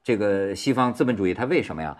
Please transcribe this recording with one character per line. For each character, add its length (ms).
这 140
个 380
西 180
方 180
资 140
本 100
主 120
义 80
它 100
为 180
什 140
么 60
呀？ 180